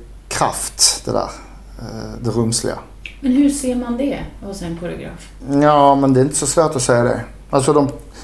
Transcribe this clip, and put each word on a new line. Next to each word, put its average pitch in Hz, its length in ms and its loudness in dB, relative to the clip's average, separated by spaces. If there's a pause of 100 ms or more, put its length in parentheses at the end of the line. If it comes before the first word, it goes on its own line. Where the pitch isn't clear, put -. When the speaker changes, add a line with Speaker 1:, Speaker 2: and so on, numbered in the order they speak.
(280)
Speaker 1:
kraft, - 760 -2
det 113 80 -4
där, 104 180 -2 (480)
eh, 110 340 -10 (100)
det 117 80 -2
rumsliga. 113 480 -2 (420)
Speaker 2:
Men 262 120 0
hur 277 180 4
ser 254 260 -2
man 240 200 -4
det 247 240 -2 (220)
hos 196 200 -12
en 170 180 -6
koreograf? 160 480 -12 (340)
Speaker 1:
Ja, 143 320 6
men 139 200 4
det 127 60 6
är 135 40 6
inte 147 120 -2
så 147 100 -2
svårt 156 300 2
att 127 60 -2
säga 120 200 4
det. 117 180 0 (300)
Alltså, 139 220 2
de, 143 160 4 (360)